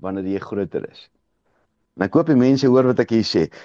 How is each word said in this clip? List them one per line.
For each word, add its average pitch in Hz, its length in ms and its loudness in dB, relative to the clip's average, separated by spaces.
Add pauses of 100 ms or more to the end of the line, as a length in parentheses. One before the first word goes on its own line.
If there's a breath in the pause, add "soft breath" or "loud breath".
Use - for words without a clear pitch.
wanneer 95 260 -8
jy 98 120 -4
groter 98 520 -8
is. - 180 -20 (880)
En 90 80 -2
ek 101 100 -2
hoop 160 140 4
die 156 80 2
mense 131 320 2
hoor 127 160 4
wat 127 160 0
ek 120 100 -2
hier 113 140 2
sê. 82 260 -2 (160 loud breath)